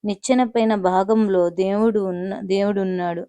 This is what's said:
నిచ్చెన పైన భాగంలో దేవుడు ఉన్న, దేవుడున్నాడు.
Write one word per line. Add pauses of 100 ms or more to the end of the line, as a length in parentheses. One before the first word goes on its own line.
నిచ్చెన
పైన
భాగంలో
దేవుడు
ఉన్న,
దేవుడున్నాడు.